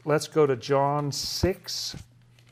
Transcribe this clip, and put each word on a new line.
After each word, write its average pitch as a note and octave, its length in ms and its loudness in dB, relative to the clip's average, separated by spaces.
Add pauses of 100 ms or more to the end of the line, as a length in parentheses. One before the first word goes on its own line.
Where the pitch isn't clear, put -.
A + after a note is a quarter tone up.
let's D3 240 0
go D#3 180 4
to C3+ 100 2
John C#3 560 0
six. - 840 -4 (560)